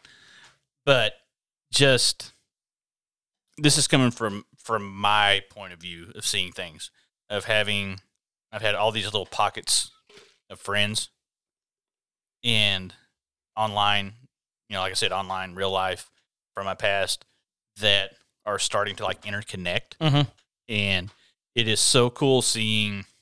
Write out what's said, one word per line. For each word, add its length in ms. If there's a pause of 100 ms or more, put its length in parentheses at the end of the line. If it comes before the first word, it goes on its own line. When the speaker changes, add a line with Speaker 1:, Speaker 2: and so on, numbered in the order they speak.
(840)
Speaker 1:
But 300 (540)
just, 600 (1300)
this 200
is 120
coming 220
from, 340 (120)
from 380
my 540
point 240
of 60
view 360
of 100
seeing 280
things, 380 (380)
of 140
having, 560 (540)
I've 80
had 120
all 200
these 100
little 220
pockets 680 (580)
of 80
friends 520 (1400)
and 480 (640)
online, 560 (560)
you 60
know, 40
like 120
I 40
said, 160
online, 440
real 160
life, 380 (440)
from 140
my 80
past 500 (560)
that 300 (340)
are 140
starting 360
to, 80
like, 200
interconnect. 760
Speaker 2:
Mm-hmm. 300 (400)
Speaker 1:
And 400 (440)
it 140
is 140
so 280
cool 320
seeing 640 (160)